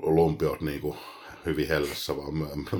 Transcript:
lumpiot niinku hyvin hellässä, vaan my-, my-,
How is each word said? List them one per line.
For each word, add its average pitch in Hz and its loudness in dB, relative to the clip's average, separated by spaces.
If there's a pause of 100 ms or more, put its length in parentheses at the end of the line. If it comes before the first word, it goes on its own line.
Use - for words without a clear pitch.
(160)
lumpiot 78 4
niinku 73 -4 (500)
hyvin 76 0
hellässä, 71 0
vaan 71 -6
my-, 78 0 (260)
my-, 95 0